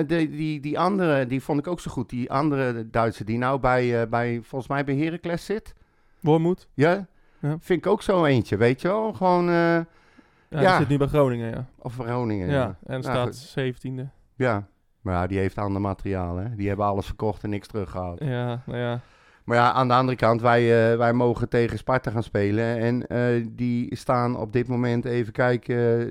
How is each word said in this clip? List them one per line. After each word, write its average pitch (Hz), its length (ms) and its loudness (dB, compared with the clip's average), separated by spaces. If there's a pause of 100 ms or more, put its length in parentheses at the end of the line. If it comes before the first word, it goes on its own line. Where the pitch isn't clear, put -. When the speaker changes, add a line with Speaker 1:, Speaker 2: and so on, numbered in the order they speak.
Speaker 1:
de, 160 240 0
die, 151 300 -6
die 147 180 -4
andere, 170 480 2
die 127 160 -2
vond 147 160 -2
ik 147 80 -4
ook 175 140 -6
zo 156 100 -10
goed. 123 200 -6
Die 123 200 -6
andere 135 600 0
Duitse 117 340 0
die 110 140 -2
nou 127 220 0
bij, 123 420 2
eh, 117 60 -2
bij, 120 340 -2
volgens 131 280 -10
mij 139 140 -2
bij 135 120 -2
Heracles 165 480 -4
zit. - 300 -8 (460)
Speaker 2:
Wormoed. 165 540 2
Speaker 1:
Ja? 175 320 2 (320)
Speaker 2:
Ja. 151 220 -4
Speaker 1:
Vind 175 240 -2
ik - 20 -2
ook 202 160 2
zo 180 220 4
eentje, 127 320 4
weet 120 240 4
je 175 80 -2
wel? 220 240 -2
Gewoon, 180 360 2
eh, 175 60 2
Speaker 2:
Ja, 170 320 4 (600)
die 156 120 -6
Speaker 1:
ja. 180 180 6
Speaker 2:
zit 151 100 2
nu 143 80 2
bij 139 100 2
Groningen, 127 440 2
ja. 123 160 -8 (120)
Speaker 1:
Of 117 180 -10
Groningen, 117 520 -2
Speaker 2:
Ja, 143 60 0
Speaker 1:
ja. 131 120 2
Speaker 2:
en 95 100 -10 (100)
Speaker 1:
Nou, 131 160 -6
Speaker 2:
staat 127 240 -2
Speaker 1:
goed. 107 100 -8
Speaker 2:
zeventiende. 131 720 -8 (260)
Speaker 1:
Ja. 110 320 0 (340)
Maar 92 140 -4
ja, 90 120 0
die 95 120 -2
heeft 95 200 -2
ander 98 220 -2
materiaal, 95 560 -4
hè? 107 200 -8
Die 101 120 -4
hebben 98 180 0
alles 98 200 0
verkocht 107 360 -4
en 107 80 -6
niks 101 160 -6
teruggehaald. 90 580 -8
Speaker 2:
Ja, 123 420 -4
nou 123 120 -8
ja. 120 220 -4 (440)
Speaker 1:
Maar 120 120 0
ja, 120 160 6
aan 127 160 2
de 123 60 4
andere 127 220 2
kant, 117 240 2
wij, 117 520 6
eh, 117 60 2
wij 117 140 4
mogen 120 360 0
tegen 113 300 0
Sparta 131 320 -2
gaan 110 120 -2
spelen. 107 560 0
En, 117 280 0
eh, 120 440 0
die 120 460 -4
staan 123 400 0
op 107 160 -8
dit 120 160 0
moment, 120 360 0
even 120 280 -2
kijken, 120 800 0